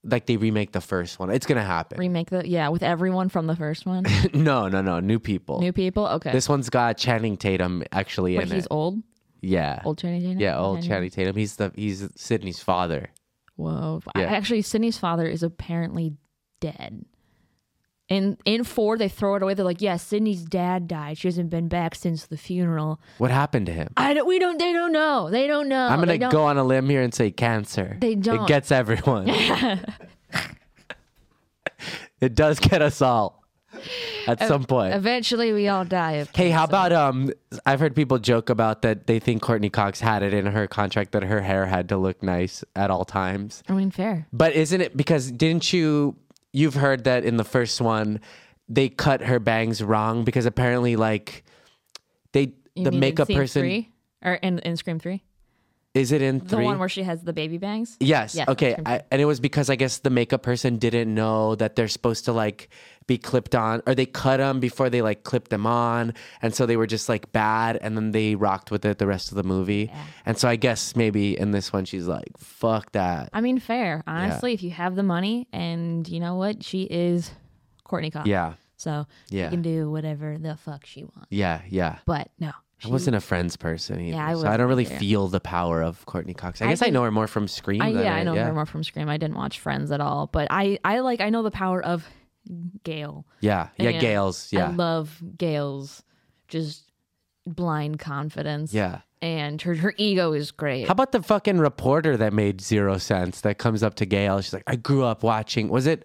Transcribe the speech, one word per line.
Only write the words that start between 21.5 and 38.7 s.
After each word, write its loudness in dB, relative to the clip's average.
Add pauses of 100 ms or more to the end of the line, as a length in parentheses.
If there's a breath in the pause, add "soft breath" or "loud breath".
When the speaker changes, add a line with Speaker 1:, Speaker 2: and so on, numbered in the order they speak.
Speaker 2:
back -2
since -4
the -12
funeral." -2 (180 loud breath)
Speaker 1:
What 2
happened 2
to -4
him? -4
Speaker 2:
I 2
don't, 2
we 2
don't, 0
they 2
don't 0
know. 2
They 2
don't 0
know. 2
Speaker 1:
I'm 4
gonna 4
Speaker 2:
They 2
don't 2
Speaker 1:
go 4
on 4
a 4
limb 2
here 4
and 0
say 2
cancer. -2
Speaker 2:
They 2
don't. 0
Speaker 1:
It 0
gets 2
everyone. 2
Speaker 2:
<laughs> 0 (2500 loud breath)
Speaker 1:
It 2
does 4
get 6
us 2
all 2 (840 loud breath)
at 0
Speaker 2:
Ev-, 0
Speaker 1:
some 2
point. 2
Speaker 2:
eventually, 0
we 2
all 2
die 0
of -4
Speaker 1:
Hey, 4
how 6
Speaker 2:
cancer. -2
Speaker 1:
about, 4
um, 4 (340)
I've 4
heard 2
people 4
joke 2
about 2